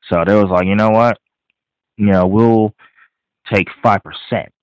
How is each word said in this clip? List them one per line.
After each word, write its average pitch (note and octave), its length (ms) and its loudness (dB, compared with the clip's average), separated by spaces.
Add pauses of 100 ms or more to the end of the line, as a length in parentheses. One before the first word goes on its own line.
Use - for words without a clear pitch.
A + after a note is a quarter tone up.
So E2+ 160 -2
they G2 100 0
was G2+ 160 2
like, F#2 160 0
"You G2 100 -2
know A2 140 0
what? A2+ 280 0 (760)
You G#2 100 -2
know, F#2 200 2
we'll A2 480 2 (800)
take G2 160 0 (140)
five G#2 200 0
percent - 500 -12 (100)